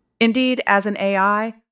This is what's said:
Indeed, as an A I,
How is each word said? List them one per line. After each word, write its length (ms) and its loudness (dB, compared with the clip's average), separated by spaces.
Indeed, 460 0
as 200 2
an 120 -4
A 180 -2
I, 380 0